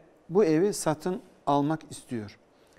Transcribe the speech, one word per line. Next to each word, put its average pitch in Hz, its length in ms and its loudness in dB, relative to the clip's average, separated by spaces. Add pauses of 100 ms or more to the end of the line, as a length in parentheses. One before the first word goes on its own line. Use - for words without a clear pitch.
(280)
bu 190 160 4
evi 165 280 4
satın 180 500 -4 (240)
almak 143 340 0 (100)
istiyor. 110 480 -10 (400)